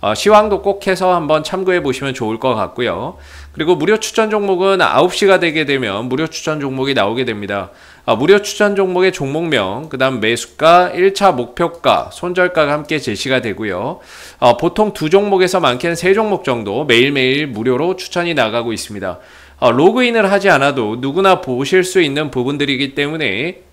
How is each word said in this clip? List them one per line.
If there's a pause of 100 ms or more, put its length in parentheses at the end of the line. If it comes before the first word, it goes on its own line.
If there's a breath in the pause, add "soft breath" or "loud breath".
아,
시황도
꼭
해서
한번
참고해
보시면
좋을
것
같고요. (340 loud breath)
그리고
무료
추천
종목은
아홉
시
가
되게
되면
무료
추천
종목이
나오게
됩니다. (340 loud breath)
아,
무료
추천
종목의
종목명,
그다음
매수가,
일
차
목표가,
손절가가
함께
제시가
되고요. (400 loud breath)
어,
보통
두
종목에서
많게는
세
종목
정도
매일매일
무료로
추천이
나가고
있습니다. (400 loud breath)
어,
로그인을
하지
않아도
누구나
보실
수
있는
부분들이기
때문에 (100)